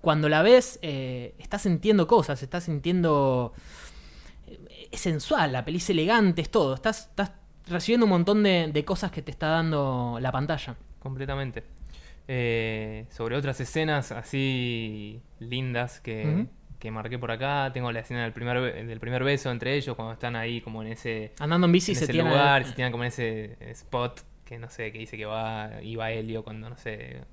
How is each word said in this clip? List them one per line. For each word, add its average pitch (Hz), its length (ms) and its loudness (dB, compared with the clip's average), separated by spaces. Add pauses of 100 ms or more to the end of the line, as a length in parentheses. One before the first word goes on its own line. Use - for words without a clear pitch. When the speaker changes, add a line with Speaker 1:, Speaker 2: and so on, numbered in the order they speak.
Speaker 1:
cuando 151 280 4
la 151 120 4
ves, 240 400 8
eh, 131 560 -6
estás - 260 -6
sintiendo 190 440 4
cosas, 156 340 4
estás 170 220 -6
sintiendo, 147 880 2 (960)
eh, - 440 -20
es - 80 -8
sensual, 160 520 2
la 127 140 -2
peli 165 120 -2
es 175 140 -2
elegante, 180 500 4
es - 80 -4
todo. 147 240 4
Estás, - 360 -2
estás 196 220 -2 (360)
recibiendo 208 400 4
un - 40 6
montón 185 300 6
de, 180 320 4
de 147 120 2
cosas 190 260 -2
que 151 100 -8
te - 80 -12
está 156 200 -4
dando 139 720 0
la 127 120 -2
pantalla. 135 440 -4 (240)
Speaker 2:
Completamente. 135 640 -6 (640)
Eh, 113 840 -2
sobre 117 260 -4
otras 139 240 -2
escenas 151 540 -2
así 117 1040 -4 (200)
lindas 123 600 -4
que, 110 260 -6
Speaker 1:
Ujú. 170 220 0 (320)
Speaker 2:
que 110 100 -10
marqué 113 300 -6
por 117 120 -6
acá, 135 420 -2
tengo 123 180 -4
la 113 80 -4
escena 120 240 -6
del 117 80 -4
primer 120 300 -2
be-, 117 240 -4
del 113 160 -10
primer 127 240 -2
beso 139 260 0
entre 120 240 -2
ellos, 135 200 -2
cuando 113 180 -8
están 120 240 -6
ahí 117 240 -4
como 110 220 -10
en 110 100 -8
ese, 110 460 -8
Speaker 1:
Andando 165 280 4
en 170 60 8
bici 185 180 6
Speaker 2:
en 165 60 0
Speaker 1:
se 160 80 2
Speaker 2:
ese - 80 0
Speaker 1:
tiran 165 160 4
Speaker 2:
lugar, 139 320 6
Speaker 1:
al 127 40 -2
Speaker 2:
se 127 80 -10
tiran 127 200 -2
como 120 100 -4
en 120 60 -2
ese 113 480 -6 (140)
spot 120 500 -6 (240)
que 117 120 -16
no 117 120 -14
sé, 110 240 -8
que 113 60 -14
dice 110 180 -12
que 107 80 -8
va, 110 560 -6
iba 110 300 -6
Helio 110 340 -6
cuando 110 240 -12
no 120 80 -16
sé 127 440 -12 (120)